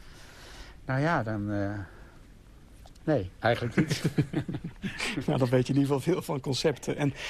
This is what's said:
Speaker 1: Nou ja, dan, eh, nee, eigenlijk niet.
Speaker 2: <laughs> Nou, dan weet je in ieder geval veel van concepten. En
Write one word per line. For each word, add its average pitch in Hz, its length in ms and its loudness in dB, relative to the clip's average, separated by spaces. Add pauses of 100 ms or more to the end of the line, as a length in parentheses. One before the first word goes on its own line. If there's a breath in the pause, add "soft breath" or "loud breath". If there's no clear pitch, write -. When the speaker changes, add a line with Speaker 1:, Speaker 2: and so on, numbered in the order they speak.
(880 loud breath)
Speaker 1:
Nou 131 140 0
ja, 156 220 2
dan, 104 300 -2
eh, 101 180 0 (1300 loud breath)
nee, 113 340 2
eigenlijk 117 380 2
niet. 151 260 2
Speaker 2:
<laughs> - 1200 -2
Nou, 143 120 2
dan 127 100 4
weet 127 180 4
je 143 60 0
in 131 80 4
ieder 139 160 4
geval 143 160 2
veel 165 100 0
van 147 180 -2
concepten. - 560 0
En 143 160 2 (180 loud breath)